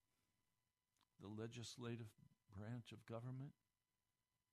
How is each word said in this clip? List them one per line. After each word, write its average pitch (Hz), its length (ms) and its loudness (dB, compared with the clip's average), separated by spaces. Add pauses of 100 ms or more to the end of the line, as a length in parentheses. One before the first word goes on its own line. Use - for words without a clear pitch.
(1200)
the 95 80 -2
legislative 117 840 0 (420)
branch 110 360 0
of 107 160 -6
government, 127 480 0 (960)